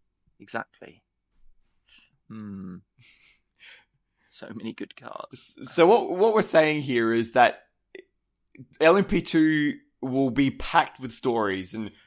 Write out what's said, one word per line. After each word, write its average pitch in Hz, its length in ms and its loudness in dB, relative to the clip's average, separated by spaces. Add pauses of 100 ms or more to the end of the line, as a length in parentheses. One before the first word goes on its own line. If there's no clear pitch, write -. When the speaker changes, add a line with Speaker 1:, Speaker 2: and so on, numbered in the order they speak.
(380)
Speaker 1:
Exactly. - 640 -14 (1300)
Hmm. 98 520 -14
<laughs> - 40 -20 (1500)
So - 220 -18
many 110 180 -12
good - 220 -14
cars. - 640 -14
Speaker 2:
S-, - 120 -8
so 165 140 6
what, 180 320 4
what 214 160 2
we're 220 80 4
saying 156 400 2
here 117 320 0
is 117 200 -2
that 120 300 4 (1160)
L 165 180 6
M 196 60 2
P 175 180 -2
two 156 540 0 (260)
will 131 300 -2
be 139 180 2
packed - 500 -2
with 127 120 -14
stories, 104 640 -4
and, 107 160 -10 (160)